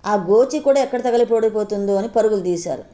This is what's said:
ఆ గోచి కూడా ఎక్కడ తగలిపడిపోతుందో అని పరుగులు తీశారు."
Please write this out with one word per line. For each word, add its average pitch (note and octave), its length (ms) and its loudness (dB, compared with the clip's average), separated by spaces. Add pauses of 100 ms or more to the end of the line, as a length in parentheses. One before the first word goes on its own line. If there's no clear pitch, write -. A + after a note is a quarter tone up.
ఆ G#3 80 -2
గోచి A3 440 2
కూడా C#4 220 2
ఎక్కడ B3+ 240 -2
తగలిపడిపోతుందో G#3+ 920 0
అని G3 140 -2
పరుగులు G#3+ 320 0
తీశారు." E3+ 540 -4